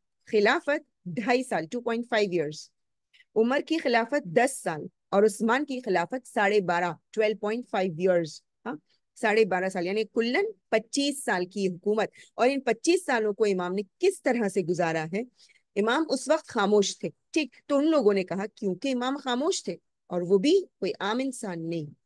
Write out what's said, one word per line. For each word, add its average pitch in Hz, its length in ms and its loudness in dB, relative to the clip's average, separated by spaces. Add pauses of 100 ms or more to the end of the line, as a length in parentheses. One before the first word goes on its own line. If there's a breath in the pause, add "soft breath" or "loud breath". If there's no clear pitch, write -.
(320)
खिलाफत 285 540 2 (220)
ढाई 240 360 0
साल, 170 220 -4
टू 233 160 -8
पॉइंट 233 240 -4
फ़ाइव 208 280 0
ईयर्स, 156 380 -4 (640 soft breath)
उमर 240 260 2
की 320 180 -2
खिलाफत 240 480 0
दस 233 240 2 (120)
साल 160 260 -6 (240)
और 202 120 6
उस्मान 226 400 2
की 254 160 -6
खिलाफत 190 440 -2
साढ़े 208 360 2
बारह, 175 360 0 (160)
ट्वेल्व 214 240 0
पॉइंट 220 280 -4
फ़ाइव 190 340 -2
ईयर्स, 175 440 2 (220)
हाँ, - 140 -8 (360)
साढ़े 220 300 4
बारह 185 240 0
साल, 185 180 -4
यानी 202 160 -2
कुल्लन 240 440 0 (240)
पच्चीस 277 540 -2
साल 185 200 0
की 190 200 -4
हुकूमत। 196 460 -2 (260 loud breath)
और 233 100 4
इन 277 120 0
पच्चीस 262 460 0
सालों 220 280 0
को 214 120 0
इमाम 180 280 0
ने 202 100 -2
किस - 400 -2
तरह 233 260 2
से 190 140 0
गुजारा 160 520 0
है? 226 100 -4 (520 soft breath)
इमाम 226 260 2
उस 277 260 -2
वक्त 311 180 0
खामोश 202 560 2
थे, 185 60 -2 (240)
ठीक, 302 220 -2 (140 soft breath)
तो 285 80 2
उन 285 80 2
लोगों 277 280 4
ने 190 100 0
कहा, 185 220 -6
क्योंकि 196 440 -4
इमाम 254 280 -2
खामोश 277 500 -2
थे - 100 -6 (320)
और 180 140 -2
वो 180 140 4
भी 311 280 4 (140)
कोई 185 120 -4
आम 220 300 -2
इंसान 220 400 -6
नहीं, 165 260 -6 (180)